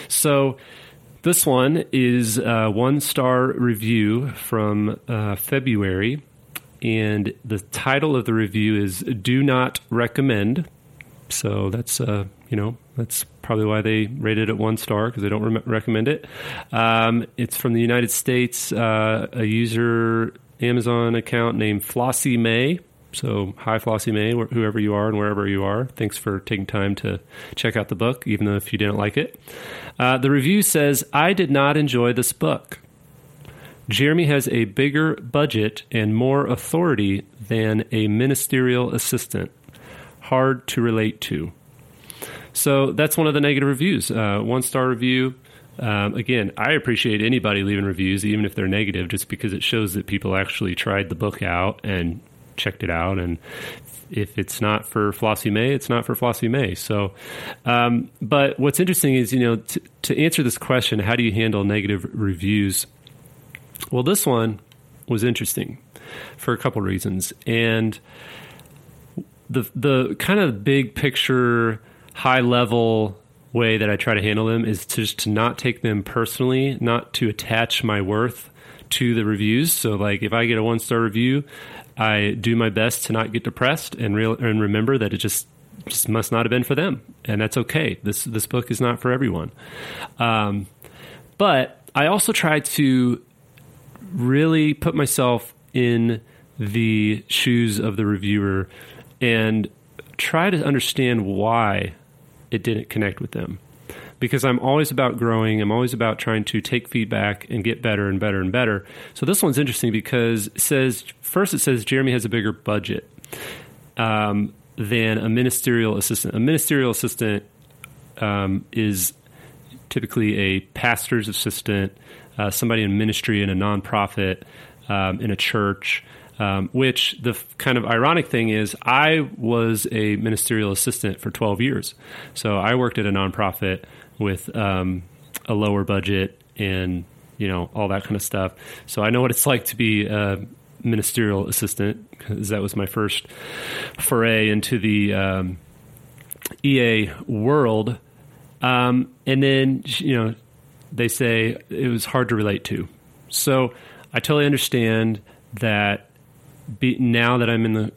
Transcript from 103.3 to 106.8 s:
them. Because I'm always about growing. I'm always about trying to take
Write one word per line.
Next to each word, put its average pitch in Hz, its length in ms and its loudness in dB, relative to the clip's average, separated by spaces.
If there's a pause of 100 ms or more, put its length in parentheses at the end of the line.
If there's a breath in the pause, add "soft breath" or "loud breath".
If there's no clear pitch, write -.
them. - 260 -8 (600 loud breath)
Because 127 240 0
I'm 123 140 4
always 139 320 2
about 127 280 0
growing. 110 440 2
I'm 104 100 2
always 120 220 0
about 110 240 0
trying 110 280 -2
to 113 140 -4
take - 280 -4